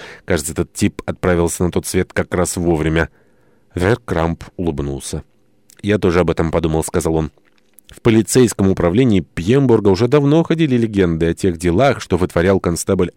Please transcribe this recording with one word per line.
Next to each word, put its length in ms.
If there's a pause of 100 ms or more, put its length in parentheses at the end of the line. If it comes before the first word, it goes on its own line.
(260)
Кажется, 260
этот 220
тип 320
отправился 580
на 80
тот 140
свет 260
как 220
раз 240
вовремя". 520 (640)
Веркрамп 680 (140)
улыбнулся. 640 (580)
"Я 180
тоже 200
об 100
этом 220
подумал", — 340
сказал 300
он. 160 (580)
"В 120
полицейском 680
управлении 500
Пьембурга 680
уже 180
давно 360
ходили 340
легенды 500
о 60
тех 240
делах, 420
что 180
вытворял 420
констебль 580